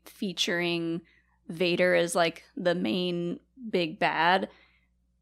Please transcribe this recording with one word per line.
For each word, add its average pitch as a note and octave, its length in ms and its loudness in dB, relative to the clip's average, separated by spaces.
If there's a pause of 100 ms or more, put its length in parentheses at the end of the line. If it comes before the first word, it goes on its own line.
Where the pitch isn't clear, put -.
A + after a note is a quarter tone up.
featuring E3+ 960 -2 (480)
Vader F3 460 2
as, E3+ 200 2
like, E3+ 280 0 (120)
the F3 200 0
main F3 640 -2 (300)
big F#3+ 300 -2
bad, E3+ 500 2 (720)